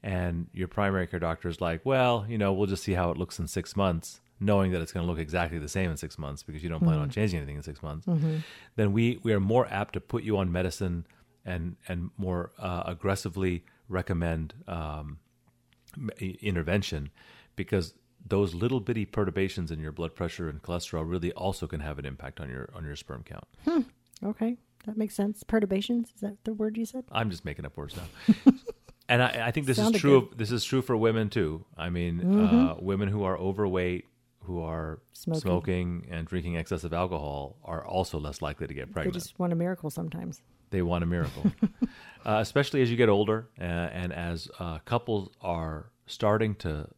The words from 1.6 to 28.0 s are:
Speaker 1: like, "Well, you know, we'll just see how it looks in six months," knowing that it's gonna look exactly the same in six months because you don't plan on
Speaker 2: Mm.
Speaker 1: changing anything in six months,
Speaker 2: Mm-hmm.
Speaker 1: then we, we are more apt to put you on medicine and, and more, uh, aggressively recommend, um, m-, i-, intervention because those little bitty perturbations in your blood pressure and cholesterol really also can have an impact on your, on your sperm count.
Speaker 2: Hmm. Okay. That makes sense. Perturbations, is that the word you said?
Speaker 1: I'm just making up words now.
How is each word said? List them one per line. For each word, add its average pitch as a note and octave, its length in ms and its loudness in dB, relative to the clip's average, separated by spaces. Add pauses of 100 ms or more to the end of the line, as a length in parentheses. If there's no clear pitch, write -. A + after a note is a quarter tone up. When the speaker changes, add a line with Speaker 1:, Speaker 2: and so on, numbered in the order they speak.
Speaker 1:
like, E2 240 -2
"Well, B2+ 440 4
you A2+ 100 -2
know, G2 140 4
we'll G2 160 2
just F#2+ 160 -2
see G2+ 80 0
how F2 180 2
it - 60 -2
looks - 220 -6
in E2 100 -4
six - 280 -6
months," F#2 440 0 (200)
knowing G2 320 4
that F2 80 0
it's D#2+ 120 -4
gonna E2+ 140 -2
look E2 120 0
exactly E2 400 0
the D2+ 100 -6
same F#2 220 0
in D2+ 60 -4
six - 220 -10
months C#2+ 240 -8
because D2+ 200 -10
you F2 60 -6
don't E2 160 0
plan D#2+ 160 4
on D2 80 -2
Speaker 2:
Mm. - 40 -6
Speaker 1:
changing G2+ 260 2
anything C#2+ 180 -6
in D2 60 -8
six D2 200 -12
months, D#2 240 -8
Speaker 2:
Mm-hmm. D#3+ 300 2 (400)
Speaker 1:
then G#2 160 2
we, A2+ 320 4
we A2+ 80 4
are G2+ 80 4
more A2+ 280 4
apt G2+ 260 -4
to A2 60 -2
put A#2 220 -6
you G#2+ 160 2
on F#2 140 2
medicine F2+ 540 -2 (380)
and, F2 320 -6 (120)
and F2+ 280 -4
more, F2+ 420 -2
uh, F2+ 280 -4
aggressively F#2 760 -2 (240)
recommend, E2+ 680 -2 (140)
um, D#2 500 -8 (760)
m-, B2+ 140 -8 (100)
i-, F#2+ 200 -6
intervention E2+ 680 0 (460)
because F2+ 380 -2 (300)
those F#2+ 300 2
little A#2+ 260 0
bitty A2 260 -2
perturbations F#2+ 680 0
in D#2 80 -6
your D#2 100 -6
blood D#2+ 240 -6
pressure E2+ 340 -4
and D#2 140 -8
cholesterol E2+ 460 -4
really F2 240 0
also F#2 340 -2
can D#2 140 -4
have D2+ 180 -6
an C#2 60 -8
impact C2+ 340 -10
on C#2+ 100 -8
your, B1 260 -8
on E2 100 -10
your C#2+ 100 -8
sperm C2 300 -12
count. - 220 -16 (180)
Speaker 2:
Hmm. D#4+ 160 2 (420)
Okay. A3+ 340 -2 (300)
That G#3+ 100 -6
makes G#3+ 200 -2
sense. G#3 260 -2
Perturbations, G#3+ 720 0
is - 60 -16
that G3+ 240 -6
the A3 100 -4
word G#3+ 220 -2
you A3+ 80 -2
said? B3+ 260 -10
Speaker 1:
I'm A2 200 0
just E2+ 140 -8
making D2 220 -6
up C#2 100 -10
words D2 200 -8
now. - 600 6